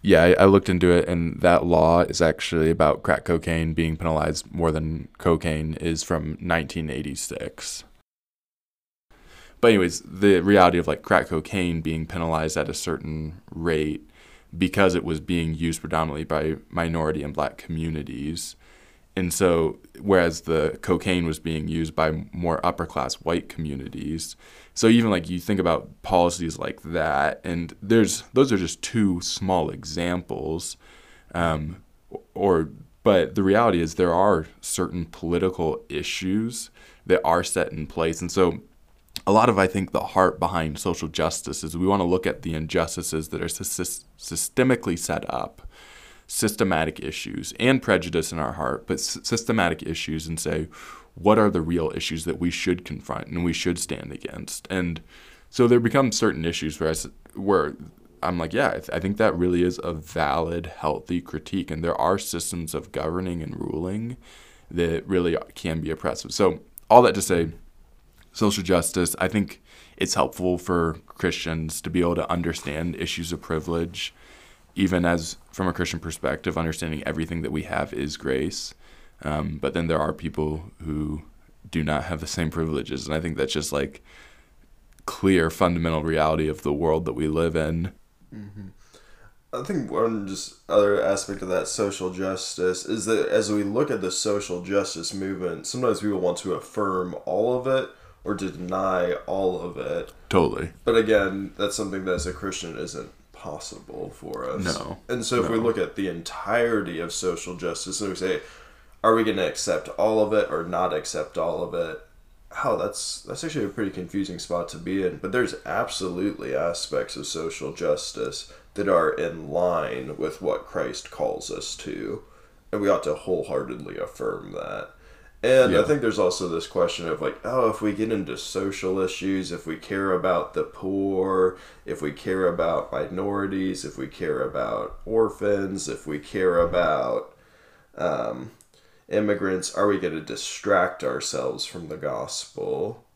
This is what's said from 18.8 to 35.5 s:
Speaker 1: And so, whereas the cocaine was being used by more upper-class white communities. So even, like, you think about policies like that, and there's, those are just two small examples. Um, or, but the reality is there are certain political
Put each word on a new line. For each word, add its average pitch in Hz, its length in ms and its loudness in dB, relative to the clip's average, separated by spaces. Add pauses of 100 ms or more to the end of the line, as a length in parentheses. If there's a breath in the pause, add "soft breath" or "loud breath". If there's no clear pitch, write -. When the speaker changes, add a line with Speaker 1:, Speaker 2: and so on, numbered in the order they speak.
Speaker 1:
And 90 180 0
so, 85 460 4 (220)
whereas 87 400 4
the 80 420 0
cocaine 90 440 2
was 80 120 -2
being 80 300 -4
used 80 260 -2
by 80 380 0
more 85 340 0
upper-class 73 500 -2
white - 320 -2
communities. 73 840 -8 (400 loud breath)
So 113 140 6
even, 113 220 8
like, 87 200 0
you 90 80 -2
think 95 220 0
about 82 420 0
policies 87 560 2
like - 240 -8
that, 78 640 0
and 85 360 -4
there's, 107 520 4
those 135 180 6
are 104 80 4
just 85 240 -4
two 98 380 2
small 90 500 0
examples. 85 1080 -4 (600 soft breath)
Um, 80 480 -2 (500)
or, 90 360 4 (340)
but 92 320 6
the 101 80 2
reality 98 360 6
is 80 140 -2
there 87 180 4
are 90 340 4 (140)
certain 87 440 -4
political 85 840 -2